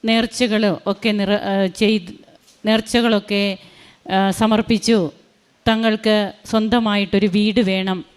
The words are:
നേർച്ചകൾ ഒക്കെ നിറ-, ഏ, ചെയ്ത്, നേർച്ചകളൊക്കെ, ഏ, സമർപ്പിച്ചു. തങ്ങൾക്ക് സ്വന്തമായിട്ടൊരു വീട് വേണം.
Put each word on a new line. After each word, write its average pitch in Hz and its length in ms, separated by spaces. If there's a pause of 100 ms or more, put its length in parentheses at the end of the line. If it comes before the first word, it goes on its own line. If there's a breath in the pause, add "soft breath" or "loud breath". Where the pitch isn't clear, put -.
നേർച്ചകൾ 220 800
ഒക്കെ 208 220
നിറ-, 208 420
ഏ, 196 160
ചെയ്ത്, 202 460 (540)
നേർച്ചകളൊക്കെ, 214 920 (500 loud breath)
ഏ, 190 220
സമർപ്പിച്ചു. 220 800 (580)
തങ്ങൾക്ക് 220 640 (120)
സ്വന്തമായിട്ടൊരു 214 800
വീട് 208 340
വേണം. 190 440 (120)